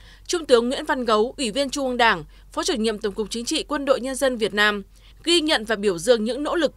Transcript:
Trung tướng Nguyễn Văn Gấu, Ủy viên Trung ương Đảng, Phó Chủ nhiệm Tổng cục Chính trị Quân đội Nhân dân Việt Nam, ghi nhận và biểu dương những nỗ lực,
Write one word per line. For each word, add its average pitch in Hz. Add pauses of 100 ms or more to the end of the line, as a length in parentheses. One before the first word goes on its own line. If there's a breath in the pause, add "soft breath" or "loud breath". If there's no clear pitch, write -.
(280 soft breath)
Trung 330
tướng 240
Nguyễn 294
Văn 269
Gấu, 220
Ủy 240
viên 269
Trung 269
ương 254
Đảng, 220 (280 soft breath)
Phó 294
Chủ 381
nhiệm 220
Tổng 202
cục 208
Chính 233
trị 277
Quân 285
đội 262
Nhân 262
dân 254
Việt 208
Nam, 208 (400 soft breath)
ghi 339
nhận 302
và 220
biểu 202
dương 214
những 247
nỗ 302
lực, 320